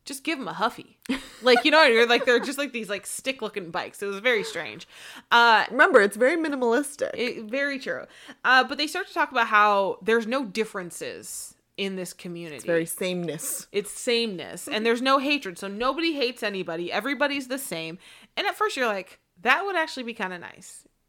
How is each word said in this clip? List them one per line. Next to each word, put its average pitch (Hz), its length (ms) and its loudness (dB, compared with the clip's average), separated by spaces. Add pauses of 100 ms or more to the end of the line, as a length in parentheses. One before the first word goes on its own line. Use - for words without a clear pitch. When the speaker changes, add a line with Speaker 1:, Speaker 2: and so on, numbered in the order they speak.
Speaker 1:
just - 180 -12
give 320 160 -4
'em 247 80 -8
a 160 60 -6
huffy. 208 460 -4 (440)
Like, 240 220 6
you 294 80 4
know 311 60 8
what 311 100 10
I 226 80 6
mean? 233 120 6
Like, 240 180 4
they're 240 120 6
just, 240 200 -4
like, 285 140 -4
these, 220 160 -8
like, 196 200 -8
stick-looking 208 640 -8
bikes. 165 280 -8
It 202 60 -6
was 196 140 -6
very 220 240 2
strange. 151 420 -10 (460)
Uh, 233 400 8
Speaker 2:
Remember, 285 280 8
it's 208 160 4
very 254 200 4
minimalistic. 285 760 0
Speaker 1:
it, 233 360 -6
very 277 300 -4
true. 170 240 -8 (400)
Uh, 254 180 6
but 254 160 -6
they 294 80 -2
start 370 220 -6
to - 60 -18
talk 302 180 -2
about 233 160 0
how 208 520 4
there's 220 280 0
no 262 160 -2
differences 180 1120 -8 (220)
in 196 200 -6
this 180 160 -8
community. 170 440 -12
Speaker 2:
It's - 80 -14
very 165 220 0
sameness. 175 840 -6
Speaker 1:
It's 202 180 -4
sameness. 196 760 -4
And 214 180 -4
there's 233 160 2
no 269 160 4
hatred. 277 400 -2
So 196 80 -10
nobody 262 460 -2
hates 254 320 -4
anybody. 175 480 -4
Everybody's 269 560 -2
the 262 100 -4
same. 165 400 -8 (380)
And 359 100 -2
at 381 100 -2
first 427 200 -2
you're 254 100 0
like, 196 320 -4 (240)
"That 285 240 2
would 392 100 -4
actually 311 280 -4
be 226 100 -10
kinda 185 240 -8
nice - 480 -20 (220)